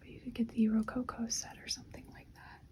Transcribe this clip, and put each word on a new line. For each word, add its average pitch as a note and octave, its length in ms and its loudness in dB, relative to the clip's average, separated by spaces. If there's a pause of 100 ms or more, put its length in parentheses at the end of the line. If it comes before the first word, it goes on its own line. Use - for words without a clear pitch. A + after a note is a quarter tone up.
But - 80 -20
you - 100 -14
could B3 140 -8
get A#3 160 2
the A3 200 6
Rococo A3+ 600 2
set - 340 -4
or - 60 -12
something - 340 -6 (100)
like - 200 -16
that. - 280 -18 (100)